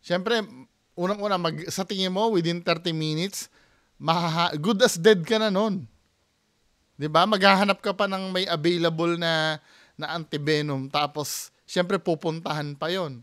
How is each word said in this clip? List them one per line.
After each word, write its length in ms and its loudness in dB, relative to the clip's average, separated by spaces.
Siyempre, 400 -2
unang-una, 440 -2
mag-, 320 -4
sa 120 -4
tingin 280 -2
mo, 200 2
within 320 0
thirty 280 0
minutes, 600 -4
mahaha-, 600 0
good 240 0
as 120 6
dead 280 6
ka 160 0
na 120 2
nun. 360 0
Di 120 -6
ba? 200 6
Maghahanap 520 4
ka 160 -4
pa 120 0
ng 240 -4
may 160 -2
available 720 0
na, 400 0
na 200 -8
antivenom. 720 -2
Tapos, 760 -4
siyempre, 360 -2
pupuntahan 760 -4
pa 160 -6
yon. 320 -6